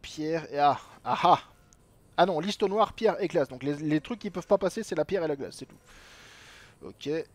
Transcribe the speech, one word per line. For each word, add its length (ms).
pierre 500
et 80
ah, 220
ah, 180
ah. 200
Ah 80
non, 160
liste 220
noire, 320
pierre 260
et 80
glace. 180
Donc 160
les, 120
les 260
trucs 180
qui 120
peuvent 160
pas 100
passer, 260
c'est 120
la 100
pierre 200
et 40
la 80
glace, 200
c'est 100
tout. 100
Ok. 280